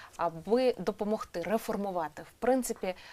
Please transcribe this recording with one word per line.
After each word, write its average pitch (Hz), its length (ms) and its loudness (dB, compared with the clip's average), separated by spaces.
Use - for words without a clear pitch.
аби 190 640 2
допомогти 202 640 0
реформувати, 190 800 -2
в - 160 -18
принципі, 240 560 2